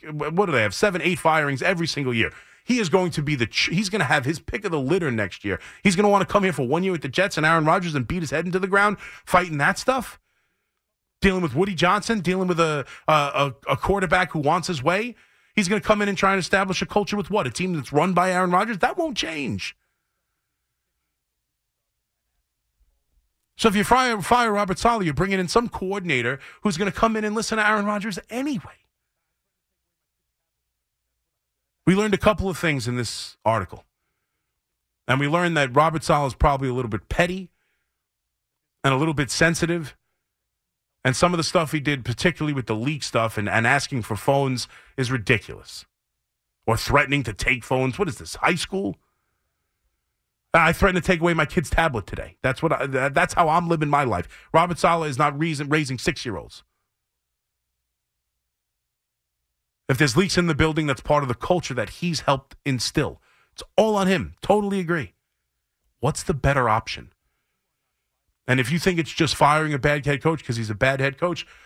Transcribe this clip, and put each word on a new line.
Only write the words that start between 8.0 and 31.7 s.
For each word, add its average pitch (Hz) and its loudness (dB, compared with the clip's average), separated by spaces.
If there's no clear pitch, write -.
beat 175 -4
his 147 -6
head 160 -2
into 185 -2
the 190 -2
ground 202 4
fighting 175 0
that 156 2
stuff. - -4
Dealing 185 2
with 139 -2
Woody 196 0
Johnson, 190 2
dealing 185 -2
with 170 0
a, 151 0
a, 156 6
a, 143 0
a 139 0
quarterback 185 0
who 160 -4
wants 151 2
his 151 -4
way. 208 0
He's 202 0
gonna 202 0
come 208 2
in 202 0
and 196 -2
try 190 2
and 196 2
establish 190 0
a 185 -4
culture 208 -2
with 170 -4
what? 185 0
A - -6
team 180 -4
that's 143 -6
run 160 2
by 180 2
Aaron 180 2
Rodgers? 208 0
That 277 -2
won't 320 -2
change. 294 -6
So - 4
if 196 2
you 208 2
fire, 240 2
fire 233 2
Robert 202 -2
Saleh, 233 2
you're 156 -2
bringing 190 -2
in 185 -2
some 240 2
coordinator 160 -4
who's 185 -2
gonna 196 -2
come 226 2
in 214 -2
and 214 -4
listen 220 -4
to 214 2
Aaron 208 2
Rodgers 208 -4
anyway. 254 -6